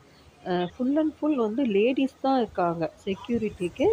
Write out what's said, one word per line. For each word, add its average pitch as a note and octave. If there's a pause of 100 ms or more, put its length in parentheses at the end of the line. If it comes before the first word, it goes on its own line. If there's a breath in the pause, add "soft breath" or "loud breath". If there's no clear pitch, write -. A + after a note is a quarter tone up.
(460 soft breath)
அஹ், F3+
full B3+
and D#4
full D4+
வந்து A#3
ladies B3
தான் C4+
இருக்காங்க. E3+
செக்யூரிட்டிக்கு G#3